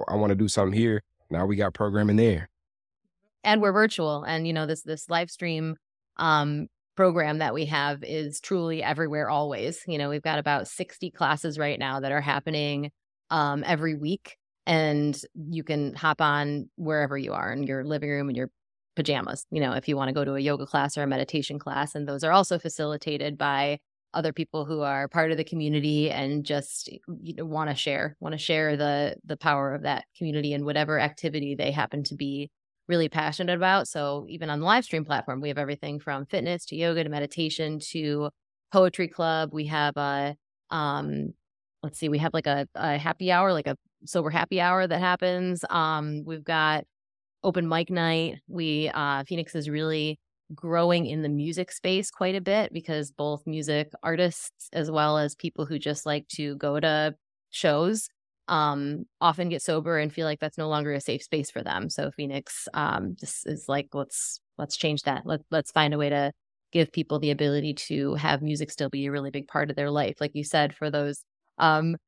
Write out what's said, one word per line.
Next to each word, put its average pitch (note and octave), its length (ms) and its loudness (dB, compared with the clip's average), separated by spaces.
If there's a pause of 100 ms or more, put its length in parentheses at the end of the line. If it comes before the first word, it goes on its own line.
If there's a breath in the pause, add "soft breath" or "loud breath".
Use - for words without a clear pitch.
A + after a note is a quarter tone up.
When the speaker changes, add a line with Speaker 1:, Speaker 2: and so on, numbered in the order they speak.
Speaker 1:
"I G2 80 0
wanna G#2 200 4
do G#2 120 4
something G2 300 2
here," A2 260 4 (260)
now E2+ 160 0
we G2+ 100 2
got G2 200 2
programming G#2 400 4
there. G#2+ 340 4 (920)
Speaker 2:
And G#3 180 4
we're G3+ 100 6
virtual. E3+ 520 2
And, D#3+ 240 -2
you E3+ 60 0
know, D#3 120 0
this, D3+ 160 -2
this D#3 280 -8
live E3+ 200 0
stream D#3+ 460 -4 (420)
um, D3+ 500 4 (280)
program D#3+ 440 4
that C3+ 140 0
we D#3 120 -2
have C#3+ 380 0
is D3+ 360 -6
truly E3 420 -2
everywhere, D3+ 480 0
always. C#3+ 580 -2
You D#3+ 100 -2
know, C#3+ 120 -2
we've D3 120 -4
got D3+ 180 0
about C#3+ 280 2
sixty - 440 -10
classes D3+ 480 0
right D3 200 0
now C3+ 200 -4
that C3+ 120 -2
are C#3+ 100 0
happening, D3 680 0 (380)
um, D3 360 2
every D#3+ 300 0
week. D3 420 -6 (300)
And D3 520 4 (160)
you D#3 280 -6
can D3 300 -2
hop D#3 280 0
on D3 540 2
wherever D3 420 0
you C3+ 160 -4
are, - 200 -2
in - 100 -2
your C3+ 200 -2
living D3 260 -2
room, C#3+ 200 0
in B2 60 -2
your B2 140 -2 (460)
pajamas, C#3+ 560 -2
you D#3 80 -2
know, B2+ 140 2
if C3 140 -4
you D3 80 2
wanna C3+ 180 0
go C#3+ 120 0
to C#3 100 0
a C#3 40 -2
yoga C#3 260 0
class C#3+ 320 0
or D3 60 0
a C#3 40 0
meditation C#3 520 -2
class. C#3+ 340 -4
And D3 140 -6
those C#3+ 160 -4
are D#3+ 80 4
also F#3 260 6
facilitated D3 800 -4
by C#3+ 420 0 (340)
other D#3+ 180 0
people D3+ 340 -4
who D3+ 160 -4
are C#3 280 -2
part D#3+ 220 2
of D#3 60 0
the D#3+ 60 0
community D3+ 640 0
and D3 360 -2
just, - 440 -4 (320)
you E3 140 -10
know, E3 100 -8
wanna D3+ 300 -2
share, D3 440 -2
wanna D#3 180 -6
share D#3 400 2
the, D3 460 0
the D3 140 -8
power C#3 380 2
of D3 80 -6
that C#3+ 220 -2 (120)
community D3 360 -2
and C#3+ 120 -2
whatever D3 340 2
activity D3 540 -2
they C#3+ 180 -2
happen C#3+ 340 -2
to D3+ 100 -8
be C#3 340 -6 (380)
really E3 220 2
passionate D#3+ 460 0
about. F#3 320 4
So C#3+ 420 -4
even D#3+ 200 -6
on D3 120 -2
the E3 40 0
live A3+ 200 6
stream D#3+ 200 -2
platform, C3+ 360 -2
we D3 80 -4
have C#3 80 -4
everything D3 420 -4
from C#3+ 260 -6
fitness F3 420 -2
to D#3 80 -10
yoga E3 280 0
to D#3 60 -6
meditation D#3 680 -4 (120)
to D3 380 -2 (420)
poetry F#3 380 4
club. D#3+ 440 0
We D3+ 140 -4
have D3 300 0
a, C#3+ 380 -2 (360)
um, C#3+ 640 -2 (500)
let's D3 160 -10
see, D#3+ 100 -2
we D3 100 2
have, D#3+ 140 -2
like, D#3+ 140 -2
a, C#3+ 280 0
a D3 220 -2
happy E3 340 -2
hour, F#3 220 4
like, D3+ 140 -2
a C#3 80 -2 (300)
sober D#3 240 -2
happy E3+ 320 0
hour F#3 260 4
that E3+ 120 0
happens. F3+ 680 0
Um, D3+ 560 0
we've D#3 180 -10
got D#3 420 2 (580)
open F3 240 2
mic E3 220 2
night. E3 580 0
We, D#3 460 -2
uh, C#3+ 300 0
Phoenix E3 320 -6
is D3+ 140 -4
really D#3 500 -2 (340)
growing E3+ 540 2
in D#3 160 -2
the D3 60 -2
music D#3 420 -2
space F#3 400 -2
quite F#3 240 0
a G3 60 -2
bit G3 300 0
because D#3 400 -4
both D3 360 -4
music D3+ 420 -2 (140)
artists - 680 -2
as D#3 180 -2
well D3+ 260 4
as D3 160 0
people D#3+ 320 -6
who D3 140 -4
just D3 260 -4
like D3 220 -2
to D3 300 -6
go D3 220 0
to D3+ 360 2 (340)
shows, F3 580 2 (400)
um, D3 580 0 (160)
often E3+ 280 4
get E3 120 -2
sober D#3+ 360 0
and D3+ 160 0
feel E3 120 -2
like D3+ 140 -2
that's D3+ 180 -6
no D#3 120 -2
longer D3 240 0
a C#3 80 -2
safe C#3 220 -2
space D3 260 -2
for - 140 -6
them. - 260 -2
So C#3+ 220 -4
Phoenix, C#3 600 -8
um, A#2 460 -2
just - 280 -10
is D3+ 200 -6
like, C#3 260 -2
"Let's, - 460 -6 (180)
let's - 200 -6
change D3+ 260 0
that. C#3 220 -2
Let, D#3 240 -2
let's D#3+ 220 0
find D3+ 220 4
a D3 40 0
way D3 120 2
to C#3+ 220 2 (400)
give E3 200 4
people D#3 260 0
the D3 140 2
ability D3 420 2
to C#3+ 420 -2
have D3 280 2
music D3+ 260 -2
still C#3 200 -4
be C#3 180 -4
a C#3 40 -2
really C#3 200 -4
big C#3+ 160 -6
part D3 240 0
of C#3+ 40 -8
their C#3+ 140 0
life." D3 300 0
Like D3 160 -4
you D3 80 -4
said, D3 320 0
for D3+ 160 -4
those, C#3+ 320 -2 (340)
um, D#3+ 380 4 (120)